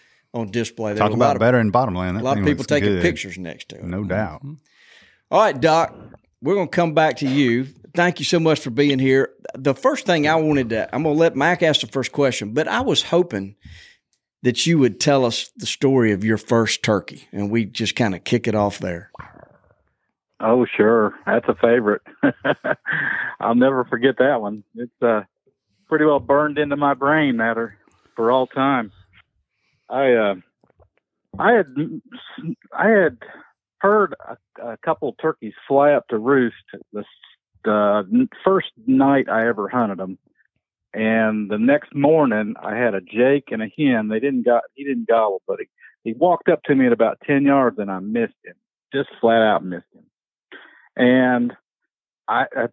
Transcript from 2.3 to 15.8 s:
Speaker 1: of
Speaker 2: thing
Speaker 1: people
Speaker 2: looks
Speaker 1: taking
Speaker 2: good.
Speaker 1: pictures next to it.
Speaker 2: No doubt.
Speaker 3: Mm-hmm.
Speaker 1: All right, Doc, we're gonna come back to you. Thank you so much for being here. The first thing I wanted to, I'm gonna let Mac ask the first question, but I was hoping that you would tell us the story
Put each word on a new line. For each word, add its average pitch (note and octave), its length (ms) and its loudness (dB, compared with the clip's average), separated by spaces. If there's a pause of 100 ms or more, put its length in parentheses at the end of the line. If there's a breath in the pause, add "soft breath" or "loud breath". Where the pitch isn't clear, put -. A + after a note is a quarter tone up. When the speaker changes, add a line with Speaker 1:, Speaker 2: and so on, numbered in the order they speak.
Speaker 1:
of C#3 60 0
Speaker 2:
thing G2 60 -2
Speaker 1:
people F#2 160 0
Speaker 2:
looks A#2+ 80 -10
Speaker 1:
taking C#3+ 220 0
Speaker 2:
good. F#2 120 0
Speaker 1:
pictures F2 340 -4
next F2 340 -14
to - 60 -18
it. - 80 -14
Speaker 2:
No F2+ 200 -6
doubt. F2+ 400 -4
Speaker 3:
Mm-hmm. C#3+ 100 -14 (800 soft breath)
Speaker 1:
All F#3+ 80 4
right, C#3+ 200 0
Doc, D#3+ 340 2 (460)
we're D#3 140 -2
gonna F#3 140 -2
come E3 260 -2
back D3+ 240 2
to C#3+ 100 -4
you. C3 380 0 (280)
Thank E3+ 260 0
you D#3 40 -6
so F3 160 0
much D#3+ 200 2
for C3+ 100 -8
being C#3+ 300 2
here. C3+ 300 2 (240)
The C3 200 0
first C4+ 320 -2
thing D#3+ 220 2
I D#3+ 80 2
wanted D3 340 0
to, A2 240 -4
I'm C3 80 -2
gonna D#3 140 0
let D#3 200 2
Mac E3 280 0
ask D#3 180 2
the A#2+ 60 -12
first B2+ 240 -6
question, A#2 420 -2
but D3+ 140 -2
I A2 120 -2
was G#3+ 240 -2
hoping G#2+ 520 -2 (880 loud breath)
that B2 240 -2
you E3 120 2
would A#2+ 220 0
tell C#3 260 2
us - 300 -6
the - 100 -12
story C3 460 2